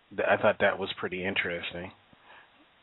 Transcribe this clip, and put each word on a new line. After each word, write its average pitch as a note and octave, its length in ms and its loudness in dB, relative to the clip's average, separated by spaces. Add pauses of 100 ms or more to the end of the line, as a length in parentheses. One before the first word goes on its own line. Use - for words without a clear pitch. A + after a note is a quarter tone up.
(160)
th-, G2+ 140 0
I G#2 120 4
thought G#2+ 180 4
that F#2+ 180 4
was F#2+ 120 -4 (100)
pretty F#2 260 -4
interesting. F2+ 680 -4 (920)